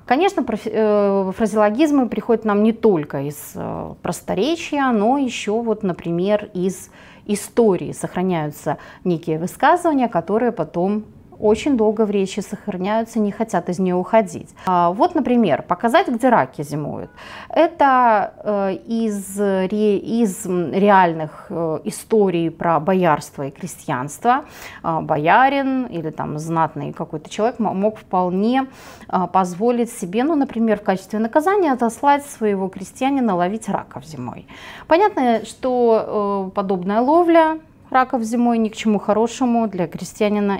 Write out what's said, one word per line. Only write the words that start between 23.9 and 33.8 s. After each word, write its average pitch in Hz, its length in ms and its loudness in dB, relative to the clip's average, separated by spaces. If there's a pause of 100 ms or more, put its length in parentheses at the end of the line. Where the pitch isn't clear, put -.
А, 165 180 -2
боярин 247 840 2
или 156 240 -8
там 151 280 -6
знатный 156 540 -4
какой-то 160 360 -10
человек 220 300 -2
мо-, 208 160 -2
мог 208 240 -2
вполне, 202 680 -2 (400)
а, 180 180 -2
позволить 214 640 0
себе, 196 320 -4
ну, 311 140 0
например, 226 420 0
в 208 40 -16
качестве 190 360 -4
наказания 311 540 2
отослать 277 520 2
своего 196 440 -2
крестьянина 247 680 -2
ловить 185 340 -2
раков - 380 -6